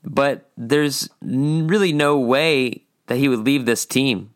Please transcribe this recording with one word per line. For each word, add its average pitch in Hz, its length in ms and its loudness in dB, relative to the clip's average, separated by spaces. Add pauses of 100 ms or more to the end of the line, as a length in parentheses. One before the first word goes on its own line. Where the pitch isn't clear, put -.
but 139 540 -2
there's 139 520 -2 (140)
n-, 151 460 -2
really 196 240 2
no 147 260 2
way 135 680 0 (200)
that 123 120 -2
he 139 100 2
would 123 120 0
leave 131 260 0
this 117 200 0
team 117 500 0